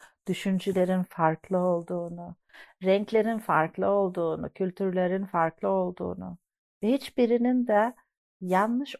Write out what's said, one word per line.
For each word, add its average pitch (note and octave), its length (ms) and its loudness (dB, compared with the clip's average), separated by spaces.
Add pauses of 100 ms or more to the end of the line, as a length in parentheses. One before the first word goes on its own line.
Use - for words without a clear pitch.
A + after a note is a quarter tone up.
(280)
düşüncelerin F#3 720 0
farklı E3 560 0
olduğunu, F3 800 -4 (460)
renklerin G#3+ 560 2
farklı E3 500 0
olduğunu, F#3 640 0
kültürlerin F#3 760 -2
farklı E3 420 -2
olduğunu F3+ 720 -4 (440)
ve G#3+ 100 0
hiçbirinin A#3+ 720 2
de G#3+ 280 2 (460)
yanlış G#3+ 600 0